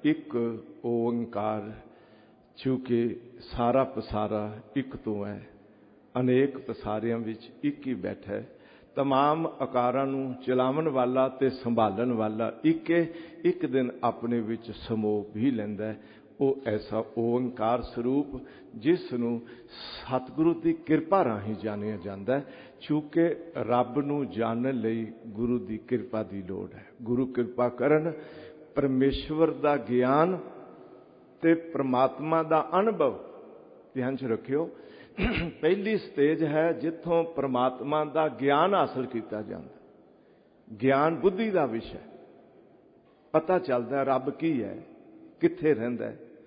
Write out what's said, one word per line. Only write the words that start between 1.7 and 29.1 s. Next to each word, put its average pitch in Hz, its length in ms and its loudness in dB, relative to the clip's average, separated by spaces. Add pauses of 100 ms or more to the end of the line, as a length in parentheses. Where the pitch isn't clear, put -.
ਕਿਉਂਕਿ 120 600 0 (320)
ਸਾਰਾ 120 320 4
ਪਸਾਰਾ 107 720 -4 (220)
ਇੱਕ 139 200 -4
ਤੋਂ 104 300 -4
ਹੈ, 104 220 -10 (720)
ਅਨੇਕ 127 380 4
ਪਸਾਰਿਆਂ 113 600 -4
ਵਿੱਚ 113 340 -8 (120)
ਇੱਕ 143 240 -4
ਹੀ 127 60 -2
ਬੈਠਾ 98 400 -6
ਹੈ। 107 160 -6 (460)
ਤਮਾਮ 143 520 2 (140)
ਆਕਾਰਾਂ 127 460 2
ਨੂੰ 135 280 -4 (100)
ਚਲਾਵਣ 131 420 2
ਵਾਲਾ 131 420 2
ਤੇ 131 200 2
ਸੰਭਾਲਣ 117 640 2
ਵਾਲਾ 110 420 0 (100)
ਇੱਕ 160 280 2
ਹੈ। 170 160 4 (360)
ਇੱਕ 170 220 2
ਦਿਨ 127 260 2 (120)
ਆਪਣੇ 117 360 0
ਵਿੱਚ 113 320 -4
ਸਮੋਹ 107 540 0 (100)
ਵੀ 120 160 2
ਲੈਂਦਾ 104 340 -4
ਹੈ। 110 160 -8 (400)
ਉਹ 135 160 2 (100)
ਐਸਾ 107 360 -2 (140)
ਓੰਕਾਰ 120 640 2
ਸਰੂਪ, 127 600 -2 (340)
ਜਿਸ 143 380 0
ਨੂੰ 117 280 -2 (280)
ਸਤਿਗੁਰੂ 127 840 -2
ਦੀ 165 200 0
ਕਿਰਪਾ 165 500 2
ਰਾਹੀਂ 107 320 -2
ਜਾਣਿਆ 104 420 -4
ਜਾਂਦਾ 98 420 -2
ਹੈ। 143 60 -8 (420)
ਕਿਉਂਕਿ 151 480 2 (220)
ਰੱਬ 120 420 2
ਨੂੰ 143 300 -2
ਜਾਣਨ 117 460 -2
ਲਈ 113 380 -2 (140)
ਗੁਰੂ 117 320 0
ਦੀ 107 180 -6
ਕਿਰਪਾ 110 460 -4
ਦੀ 98 180 -8
ਲੋੜ 95 320 -8
ਹੈ। - 120 -18 (160)
ਗੁਰੂ 120 240 0
ਕਿਰਪਾ 123 440 0
ਕਰਨ, 151 440 2 (600)
ਪਰਮੇਸ਼ਵਰ 139 760 2